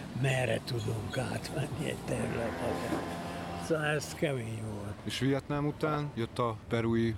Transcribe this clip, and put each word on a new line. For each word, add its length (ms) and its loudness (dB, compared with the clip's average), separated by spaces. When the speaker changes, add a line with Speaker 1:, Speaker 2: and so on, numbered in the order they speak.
Speaker 1:
merre 420 2
tudunk 540 -2
átmenni 680 -2
egy 220 -2
területet. 960 0
Szóval 200 2
ez 300 0
kemény 480 0
Speaker 2:
És 100 -2
Vietnám 480 2
után 480 0
jött 240 -2
a 180 4
perui 500 4